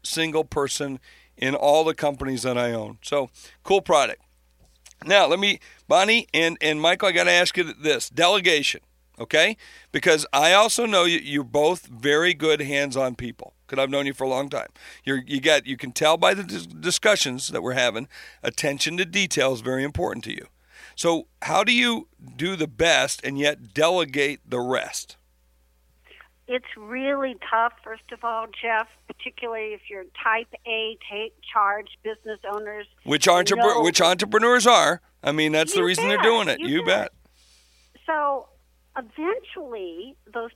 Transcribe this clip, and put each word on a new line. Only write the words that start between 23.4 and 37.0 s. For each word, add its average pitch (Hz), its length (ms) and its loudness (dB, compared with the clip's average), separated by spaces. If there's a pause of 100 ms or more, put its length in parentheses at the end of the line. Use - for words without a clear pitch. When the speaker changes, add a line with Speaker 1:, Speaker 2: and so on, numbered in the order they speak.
Speaker 1:
delegate 147 720 0
the 123 140 -4
rest? - 580 -4 (1300)
Speaker 2:
It's 247 180 -6 (100)
really 262 600 -6 (120)
tough, 233 260 0 (100)
first 220 280 -18
of 233 120 -16
all, 226 240 -6
Jeff, 220 400 -4 (200)
particularly 226 680 -10
if 202 140 -16
you're 190 180 -14 (180)
type 226 240 -2 (180)
A 220 320 -6 (120)
take 214 260 -10 (180)
charge 202 360 0 (120)
business 214 380 -12 (120)
owners. 208 360 -10 (160)
Speaker 1:
Which 147 240 0
entrepre-, 180 480 4
Speaker 2:
No. - 80 2
Speaker 1:
which 170 180 2
entrepreneurs 208 640 2
are. 175 340 6 (240)
I 139 80 0
mean, 156 200 0
that's 156 220 0
the 190 80 2
Speaker 2:
You 175 40 2
Speaker 1:
reason 180 220 0
they're 202 100 0
Speaker 2:
bet. 202 80 2
Speaker 1:
doing 214 220 4
it. 135 120 -2
Speaker 2:
You - 80 -6
Speaker 1:
You 147 180 -2
Speaker 2:
bet. 180 260 0